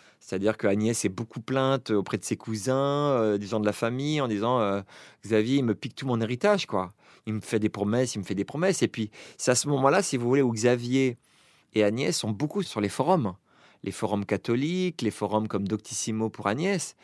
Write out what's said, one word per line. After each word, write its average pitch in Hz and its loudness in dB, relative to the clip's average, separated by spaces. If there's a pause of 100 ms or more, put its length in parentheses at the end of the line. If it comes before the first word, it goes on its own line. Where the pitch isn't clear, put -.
(200)
C'est-à-dire 98 -2
que 107 0
Agnès 107 2
est 104 2
beaucoup 113 -8
plainte 131 0
auprès 104 0
de - -8
ses 104 -2
cousins, 110 -4
euh, 139 2
des 104 -4
gens 110 -2
de 104 0
la 104 2
famille, 139 -2
en 131 0
disant, 117 0
euh, « 101 0 (440)
Xavier, 110 2
il 139 2
me 110 2
pique - -8
tout 131 -8
mon 120 0
héritage, 123 2
quoi. 95 -4 (340)
Il 107 -4
me 104 -4
fait - -2
des 104 2
promesses, 110 0
il 104 -4
me 92 -8
fait 92 -4
des 98 -2
promesses. » 180 -2
Et - 0
puis, 110 -4 (280)
c'est - 0
à 123 6
ce 143 -2
moment-là, 143 4
si 135 -2
vous 120 0
voulez, 139 4
où 120 2
Xavier 120 2 (560)
et 107 4
Agnès 123 2
sont 107 -2
beaucoup 147 -2
sur - -4
les 101 0
forums. 135 2 (480)
Les 98 -6
forums 104 -2
catholiques, 156 -2
les 110 2
forums 107 -2
comme 98 -2
Doctissimo 110 -4
pour 101 -8
Agnès. 160 -2